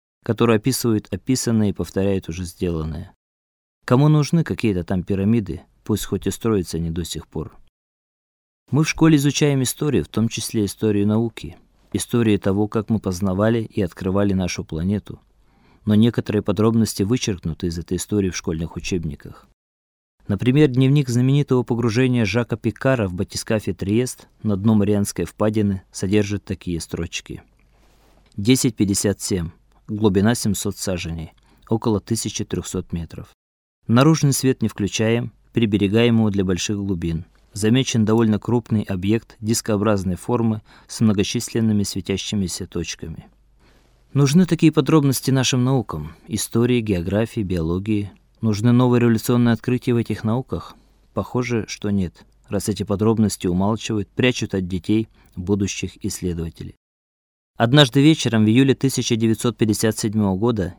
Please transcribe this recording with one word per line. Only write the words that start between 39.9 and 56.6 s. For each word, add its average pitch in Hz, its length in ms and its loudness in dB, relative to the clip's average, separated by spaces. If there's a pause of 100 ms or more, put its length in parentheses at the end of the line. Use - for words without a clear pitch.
формы 117 440 -2 (280)
с - 120 -14
многочисленными 107 840 0
светящимися 98 840 -4
точками. - 640 -10 (840)
Нужны 143 320 4
такие 160 280 4
подробности 139 580 2
нашим 131 340 0
наукам: 101 480 -2 (140)
истории, 120 540 0
географии, 104 600 -2
биологии. 95 680 -2 (320)
Нужны 110 300 2
новые 123 280 4
революционные 120 540 4
открытия 123 400 -2
в - 20 2
этих 110 260 -4
науках? 110 540 -4 (380)
Похоже, 120 540 -2
что - 200 -8
нет, 95 380 -4 (220)
раз 101 200 -4
эти 104 140 -4
подробности 107 640 0
умалчивают, 98 640 -2
прячут 123 440 -2
от 95 140 -2
детей 107 400 -2 (260)
будущих 98 720 -4
исследователей. 87 720 -8 (800)